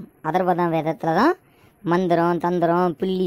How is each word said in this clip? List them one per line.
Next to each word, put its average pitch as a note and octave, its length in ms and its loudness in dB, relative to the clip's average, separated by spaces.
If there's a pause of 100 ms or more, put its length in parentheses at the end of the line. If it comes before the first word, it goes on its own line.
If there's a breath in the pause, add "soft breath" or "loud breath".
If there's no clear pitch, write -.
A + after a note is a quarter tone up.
(240)
அதர்வண F3 460 0
வேதத்துல D#3+ 440 -2
தான் C#4 200 2 (500 soft breath)
மந்திரம், E3+ 540 2
தந்திரம், F3 580 0
பில்லி F#3 300 -2